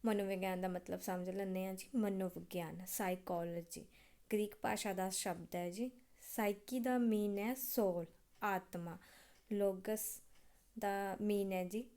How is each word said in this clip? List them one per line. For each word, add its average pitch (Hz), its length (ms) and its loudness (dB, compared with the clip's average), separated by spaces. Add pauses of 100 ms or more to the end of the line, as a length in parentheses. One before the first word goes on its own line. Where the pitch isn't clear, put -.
ਮਨੋਵਿਗਿਆਨ 196 560 2
ਦਾ 185 80 0
ਮਤਲਬ 180 320 -4
ਸਮਝ 185 300 -2
ਲੈਂਦੇ 190 360 -2
ਹਾਂ 190 80 -4
ਜੀ। 190 200 -10
ਮਨੋਵਿਗਿਆਨ, 185 920 -2
ਸਾਈਕੋਲੋਜੀ, 170 960 -2 (480)
ਗ੍ਰੀਕ 208 240 2
ਭਾਸ਼ਾ 214 360 -2
ਦਾ 185 180 0
ਸ਼ਬਦ 180 460 -4
ਹੈ 175 140 0
ਜੀ। 226 200 -2 (460)
ਸਾਈਕੀ 208 440 0
ਦਾ 247 180 4
ਮੀਨ 208 400 4
ਹੈ 226 160 0
ਸੋਲ, 180 520 2 (360)
ਆਤਮਾ। 180 560 -2 (540)
ਲੋਗਸ 202 680 0 (580)
ਦਾ 196 420 0
ਮੀਨ 202 320 2
ਹੈ 185 120 2
ਜੀ 208 200 -4 (120)